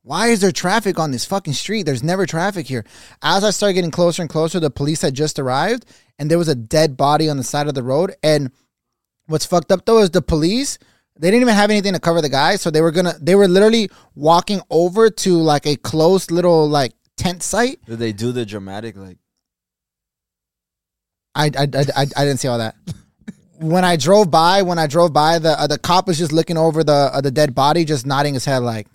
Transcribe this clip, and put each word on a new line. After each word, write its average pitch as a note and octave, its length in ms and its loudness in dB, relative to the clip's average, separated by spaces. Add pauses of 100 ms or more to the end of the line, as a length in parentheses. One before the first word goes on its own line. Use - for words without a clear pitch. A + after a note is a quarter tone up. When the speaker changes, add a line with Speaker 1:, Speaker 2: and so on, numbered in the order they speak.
Speaker 1:
why E3+ 260 -2
is A#3 140 4
there F#3+ 100 4
traffic F#3+ 460 -2
on D#3 140 -2
this A#2+ 140 -6
fucking F#3+ 280 -6
street? G3+ 300 -6
There's C3+ 200 -2
never F3+ 220 0
traffic F3 420 -4
here." B2+ 180 -6 (360)
As F3+ 220 2
I G#3+ 80 2
started G3+ 220 -2
getting F3 180 -2
closer F3 320 0
and D#3+ 60 -8
closer, D#3+ 300 -2
the D3+ 120 -2
police D3 320 -4
had C#3+ 100 -2
just D3 240 -4
arrived, D3 480 -2 (320)
and D3+ 140 -4
there E3+ 80 2
was E3 80 0
a D3 80 0
dead C#3 420 0
body D3+ 320 2
on C#3+ 80 -2
the B2+ 60 -4
side D3 240 -4
of C#3+ 80 -6
the B2+ 80 -6
road. D3+ 400 -2
And D3 260 2 (760)
what's D#3 180 -4
fucked F3 260 0
up, G3 140 0
though, A3+ 140 4
is G3 100 4
the E3+ 140 0
police F3+ 560 -2 (380)
they F3 140 0
didn't B3 120 4
even A3+ 120 2
have G#3 140 2
anything G3+ 240 0
to D#3+ 60 -4
cover E3+ 220 0
the D3 80 -2
guy, D3+ 280 2
so F3 120 -4
they D#3 120 2
were E3 100 2
gonna, F3 300 -2
they E3+ 140 2
were G3+ 120 6
literally G#3 420 4 (260)
walking E3+ 540 0
over F3+ 400 2
to, F3+ 280 0
like, D3+ 280 2
a D3 120 0
closed E3 520 0
little, E3+ 380 2
like, C#3+ 260 -2 (220)
tent F#3+ 260 -4
site. A#3+ 440 -2
Speaker 2:
Did - 140 -12
they A#2 120 -4
do A2+ 220 -6
the A#2+ 120 -6
dramatic, G2+ 520 -12
like, F#2 200 -20 (2250)
Speaker 1:
I, D3 120 0 (120)
I, C3+ 40 0 (120)
I, C#3+ 120 0 (100)
I, C3+ 60 0
I C#3 240 -2
didn't C#3 120 -2
see C#3 100 -4
all A#2+ 120 -2
that. A2 220 -6
<laughs> - 40 -20 (720)
When E3+ 280 0
I F3 100 4
drove F3+ 340 4
by, F3 340 4
when F3 140 -2
I D#3+ 80 0
drove D#3+ 280 2
by, D#3+ 260 4
the, D#3 180 0
uh, D3 80 -2
the C#3+ 120 -2
cop F#3 300 0
was E3 100 -2
just D#3 160 -4
looking E3 240 0
over D#3+ 260 0
the, D3+ 80 0
uh, C#3 300 2
the C#3 100 -2
dead D3+ 240 0
body, D3 300 2
just C#3 200 -4
nodding C#3+ 280 -2
his B2+ 100 -4
head C3+ 200 -2
like A2 320 -6